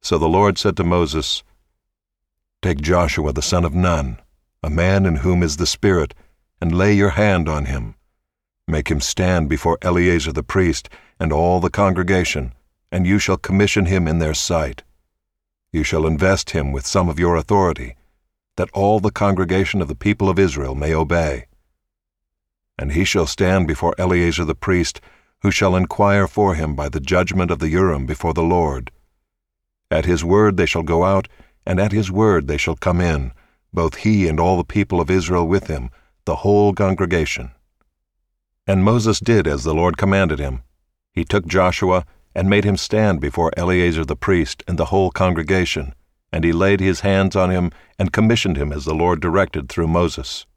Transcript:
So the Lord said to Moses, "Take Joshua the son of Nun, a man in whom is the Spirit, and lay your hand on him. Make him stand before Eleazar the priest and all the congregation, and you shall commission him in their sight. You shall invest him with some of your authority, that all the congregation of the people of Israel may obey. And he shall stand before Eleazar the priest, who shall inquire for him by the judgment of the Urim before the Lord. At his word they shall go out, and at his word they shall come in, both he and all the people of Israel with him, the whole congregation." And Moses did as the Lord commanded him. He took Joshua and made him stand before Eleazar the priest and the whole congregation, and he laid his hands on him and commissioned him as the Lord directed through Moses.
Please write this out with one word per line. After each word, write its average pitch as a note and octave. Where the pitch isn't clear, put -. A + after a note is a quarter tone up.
So -
the D2+
Lord F#2+
said G2
to F#2
Moses, E2+
"Take E2
Joshua D#2+
the D2+
son E2+
of D2
Nun, E2
a D#2+
man F#2
in E2+
whom F2
is D2+
the F2
Spirit, F2+
and E2+
lay G2+
your G2
hand G2
on D2+
him. B1+
Make D#2
him D2
stand F2+
before E2
Eleazar F2
the D2+
priest F2+
and E2
all E2+
the F2+
congregation, F2+
and F#2
you G2
shall F#2+
commission G2
him F2
in E2
their D#2
sight. D#2
You D#2+
shall D#2+
invest F#2
him C#2+
with C2+
some F#2
of D2+
your F2
authority, D#2+
that F#2
all G2+
the G2+
congregation F#2
of D2
the D2+
people G2+
of F2+
Israel C#2
may D2+
obey. D#2
And C#2+
he E2+
shall F2+
stand F#2
before E2
Eleazar F2
the D#2
priest, F2
who G2+
shall F#2+
inquire G2+
for G2
him D2+
by D2
the D2
judgment F2+
of E2
the D#2+
Urim D#2+
before D#2
the E2
Lord. D#2
At E2
his F2
word G2
they F2+
shall E2
go E2+
out, F#2+
and F2+
at G2+
his G2+
word F#2
they D2
shall D#2
come F2
in, D2+
both E2
he G#2
and D#2+
all F2+
the F2
people F#2+
of D#2
Israel F2
with F#2
him, B1+
the D2
whole G#2
congregation." F2
And F#2+
Moses A2
did G2
as C#2+
the D#2
Lord E2+
commanded G2
him. C2+
He E2+
took G2+
Joshua F#2
and F#2
made G2
him G2+
stand G#2
before E2
Eleazar F2
the D2+
priest F2
and F2
the D#2+
whole G2
congregation, E2+
and E2
he E2+
laid F#2+
his F#2
hands G2
on F#2
him F2+
and -
commissioned A2
him D2
as D2
the D#2
Lord E2+
directed E2+
through E2+
Moses. E2